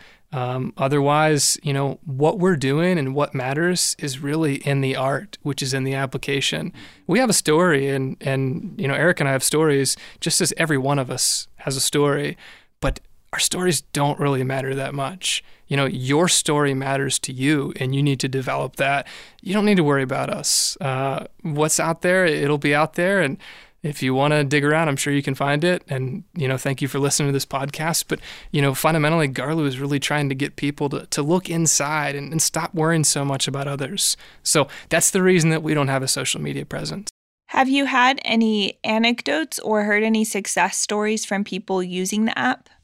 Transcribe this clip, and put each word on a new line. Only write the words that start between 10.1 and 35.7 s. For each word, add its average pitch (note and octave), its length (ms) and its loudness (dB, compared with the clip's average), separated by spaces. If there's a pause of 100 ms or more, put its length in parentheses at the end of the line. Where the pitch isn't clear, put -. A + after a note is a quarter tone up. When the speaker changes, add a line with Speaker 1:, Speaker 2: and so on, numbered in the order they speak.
Speaker 1:
just - 180 0
as E3+ 180 0
every D#3 200 0
one C#3 220 0
of C3 120 -4
us - 360 -2 (100)
has C3+ 180 -6
a C3+ 60 -4
story, C#3+ 560 0 (420)
but - 220 -2 (320)
our - 60 -6
stories F3+ 420 0
don't C#3+ 380 -2
really C#3 240 2
matter C3 320 -2
that C3+ 180 -6
much. C#3+ 500 -4 (240)
You C#3 80 -2
know, C#3 100 2
your C3+ 440 2
story D3 440 2
matters C3+ 460 -2
to C3 140 -8
you, C#3 440 0
and C3 180 -2
you C#3 80 2
need C#3 180 2
to C#3 80 0
develop C3+ 480 -4
that. C#3 280 0 (360)
You F#3 120 -6
don't G#3 120 2
need G#3 120 6
to E3+ 60 4
worry C#3 200 4
about C3 260 -2
us. - 500 -2
Uh, C3+ 460 -2 (160)
what's D3+ 380 0
out D#3+ 240 0
there, F#3 220 4
it'll D3 320 2
be C#3+ 180 2
out D3+ 180 2
there, F#3 280 2
and C#3 160 0 (460)
if C#3+ 180 -6
you C3 140 2
wanna D3 300 4
dig C#3+ 200 2
around, D#3 220 2
I'm C#3 80 0
sure C#3+ 180 -2
you C#3+ 80 2
can C#3 140 -2
find D3 280 0
it. F3+ 240 0
And, C3 360 -6 (120)
you C#3+ 120 -2
know, C3 100 0
thank C#3 240 -2
you C#3 60 -2
for C#3 120 -2
listening C#3+ 300 0
to C#3 40 0
this C3+ 120 -2
podcast. C#3+ 640 -4
But, - 120 -4 (320)
you D3 100 2
know, C#3 120 4
fundamentally, D#3 560 2
Garlu C#3+ 380 -2
is C3 120 -4
really C#3+ 200 -2
trying D3 300 0
to C3+ 60 -2
get C3+ 200 -4
people C#3+ 340 -2
to, C#3+ 160 -6
to - 160 -4
look F3+ 280 0
inside D3+ 640 0
and, C#3+ 160 -10
and D#3+ 100 -2
stop - 320 -2
worrying D#3+ 300 2
so C#3+ 200 0
much C#3 240 -2
about C#3 200 -6
others. C#3+ 500 -4 (240)
So - 260 2 (220)
that's D#3+ 220 2
the F#3+ 100 2
reason F3 300 6
that D#3+ 120 0
we D#3 100 -2